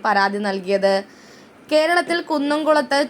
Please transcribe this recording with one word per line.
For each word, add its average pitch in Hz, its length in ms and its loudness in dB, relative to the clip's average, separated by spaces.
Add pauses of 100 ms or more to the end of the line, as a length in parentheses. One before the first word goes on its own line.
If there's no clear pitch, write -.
പരാതി 202 420 2
നൽകിയത്. 196 480 0 (760)
കേരളത്തിൽ 320 460 2 (120)
കുന്നംകുളത്ത് 294 680 0 (120)